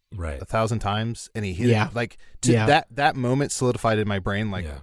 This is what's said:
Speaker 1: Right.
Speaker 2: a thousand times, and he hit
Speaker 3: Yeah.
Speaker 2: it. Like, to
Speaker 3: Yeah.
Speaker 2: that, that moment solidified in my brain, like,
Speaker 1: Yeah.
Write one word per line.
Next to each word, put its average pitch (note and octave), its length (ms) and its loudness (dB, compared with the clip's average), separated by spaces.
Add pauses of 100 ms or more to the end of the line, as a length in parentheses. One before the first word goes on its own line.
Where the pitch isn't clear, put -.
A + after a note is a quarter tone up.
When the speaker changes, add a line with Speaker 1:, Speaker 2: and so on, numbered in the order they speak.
(160)
Speaker 1:
Right. D#2 260 -8
Speaker 2:
a - 40 -12
thousand A2 340 0
times, A2 540 -4
and A2 100 -6
he F#2+ 100 -4
hit A#2 160 0
Speaker 3:
Yeah. G#2+ 180 4
Speaker 2:
it. - 80 -10
Like, A#2+ 220 -6 (240)
to B2 100 4
Speaker 3:
Yeah. A2 160 4
Speaker 2:
that, D3+ 240 6
that C#3 240 0
moment C3+ 360 0
solidified A#2 480 0
in G#2+ 80 0
my G2+ 120 -2
brain, G2+ 320 -4
like, F2+ 140 -6
Speaker 1:
Yeah. C#2+ 180 -10